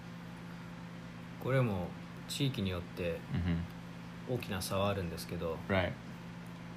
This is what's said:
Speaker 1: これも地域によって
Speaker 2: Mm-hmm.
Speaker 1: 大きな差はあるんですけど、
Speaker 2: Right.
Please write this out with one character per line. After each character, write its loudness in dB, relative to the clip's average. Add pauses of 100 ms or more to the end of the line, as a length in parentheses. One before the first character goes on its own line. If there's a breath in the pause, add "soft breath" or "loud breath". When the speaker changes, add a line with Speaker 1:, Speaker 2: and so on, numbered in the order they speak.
(1400)
Speaker 1:
こ 2
れ 8
も 4 (400)
地 2
域 2
に 4
よ 2
っ 0
て 0 (140)
Speaker 2:
Mm-hmm. 4 (760)
Speaker 1:
大 2
き -4
な 0
差 2
は 6
あ 6
る 2
ん 0
で -2
す -6
け -2
ど、 0 (100)
Speaker 2:
Right. 6 (840)